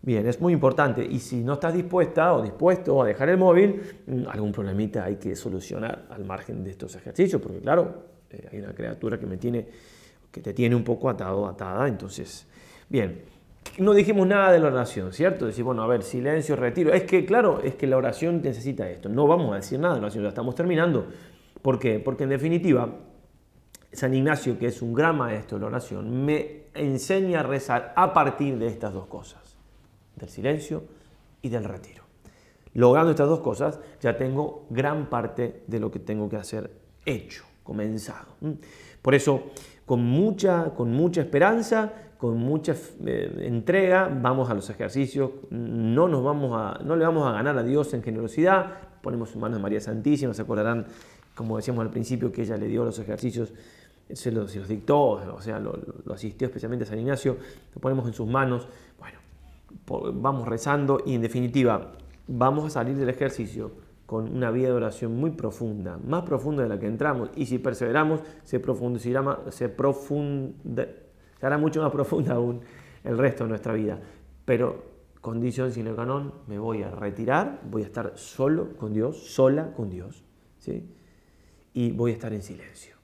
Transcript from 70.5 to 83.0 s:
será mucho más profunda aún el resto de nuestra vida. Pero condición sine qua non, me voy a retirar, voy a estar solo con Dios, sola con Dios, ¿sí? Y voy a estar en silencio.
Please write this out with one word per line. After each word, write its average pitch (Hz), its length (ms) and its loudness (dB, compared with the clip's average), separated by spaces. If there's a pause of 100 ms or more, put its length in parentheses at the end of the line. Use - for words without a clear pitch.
será 139 200 0
mucho 156 220 2
más 151 120 2
profunda 143 420 0
aún 120 260 0 (440)
el 120 120 -2
resto 123 280 2
de 113 60 -4
nuestra 113 220 -4
vida. 104 280 -2 (440)
Pero 123 380 0 (380)
condición 120 500 -4
sine 113 240 -6
qua 117 160 -6
non, 139 400 -6
me 101 80 -8
voy 110 240 -4
a 95 80 -6
retirar, 127 800 -2
voy 110 120 -2
a 104 40 -4
estar - 320 -8
solo - 560 -2
con 107 160 -8
Dios, 110 240 0 (160)
sola 139 480 4
con 110 100 -6
Dios, 90 360 -12 (340)
¿sí? - 320 -10 (800)
Y 120 200 -2
voy 117 180 0
a 110 40 -2
estar 113 180 -8
en 104 100 -8
silencio. - 600 -20